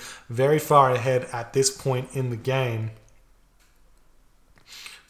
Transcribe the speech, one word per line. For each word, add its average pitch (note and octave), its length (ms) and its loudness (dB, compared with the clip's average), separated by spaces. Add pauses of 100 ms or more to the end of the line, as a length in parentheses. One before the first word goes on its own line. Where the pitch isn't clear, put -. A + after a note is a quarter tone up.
(280)
very C3+ 300 2
far C#3+ 320 6
ahead B2+ 420 0
at A#2 200 -10
this C3+ 180 2
point B2+ 420 -4
in B2+ 180 -4
the A#2 60 -6
game. A2+ 560 -4 (2250)